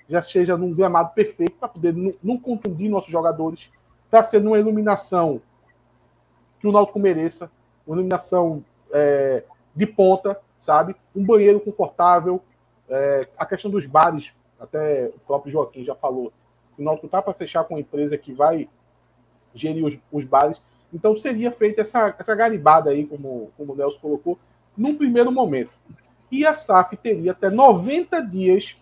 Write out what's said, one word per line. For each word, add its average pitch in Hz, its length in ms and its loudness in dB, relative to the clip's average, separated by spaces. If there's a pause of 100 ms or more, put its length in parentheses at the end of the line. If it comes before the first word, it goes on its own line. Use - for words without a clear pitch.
(100)
Já 170 120 0
seja 175 360 0
num 180 160 -4
gramado 170 400 0
perfeito 208 400 -2
pra - 160 -10
poder 170 240 -4
nu-, 185 280 -4
não 233 160 -4
contundir 214 520 -6
nossos 196 200 -4
jogadores, 160 600 -4 (420)
pra 226 100 8
ser 220 200 2
numa 214 180 2
iluminação 202 800 0 (1200)
que 208 80 -4
o 202 60 2
Náutico 208 260 2
mereça, 165 500 -2 (380)
uma 156 80 -8
iluminação, 175 680 -2 (300)
é, 143 540 2 (280)
de 196 140 -2
ponta, 196 500 2 (220)
sabe? 160 360 2 (200)
Um 196 80 -4
banheiro 208 360 6
confortável, 180 800 0 (480)
é, 139 380 -2 (100)
a 160 80 -6
questão 196 260 -6
dos 190 140 -2
bares, 156 480 2 (260)
até 147 480 -2
o - 180 -12
próprio 143 260 -4
Joaquim 135 340 -4
já 131 100 -8
falou, 127 380 -6 (440)
o 143 60 -10
Náutico 156 240 -4
tá 185 140 -2
pra 196 120 -6
fechar 165 300 -4
com 160 120 -10
uma 151 40 -6
empresa 147 380 -4
que 139 160 -20
vai 151 360 0 (840)
gerir 160 320 -6
os, 143 120 -4 (140)
os 147 140 -6
bares. 147 360 0 (320)
Então 214 220 0
seria 233 360 -4
feita 214 300 -2
essa, 214 360 -2
essa - 180 -4
garibada 160 540 2
aí, 147 160 -2
como, 135 520 -12
como 143 160 -12
o - 20 -14
Nelson 143 240 -4
colocou, 151 400 -6 (360)
num 285 200 -2
primeiro 247 360 2
momento. 170 400 -2 (600)
E 277 140 0
a 311 80 4
saf 185 420 2
teria 185 360 -2
até 190 180 -4
noventa 262 720 4
dias 190 600 0